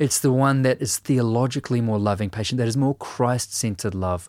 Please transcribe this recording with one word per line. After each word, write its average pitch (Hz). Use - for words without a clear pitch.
It's 139
the 135
one 135
that 127
is 107
theologically 127
more 110
loving, 104
patient, 110
that 117
is 113
more 139
Christ-centered 117
love, 92